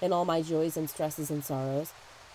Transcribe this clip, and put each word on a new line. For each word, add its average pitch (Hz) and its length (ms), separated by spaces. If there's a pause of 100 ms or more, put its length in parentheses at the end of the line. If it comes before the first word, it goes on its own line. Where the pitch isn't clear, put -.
in 185 100
all 175 140
my 165 160
joys 160 380
and 156 100
stresses 156 420
and 147 140
sorrows?" 135 480 (420)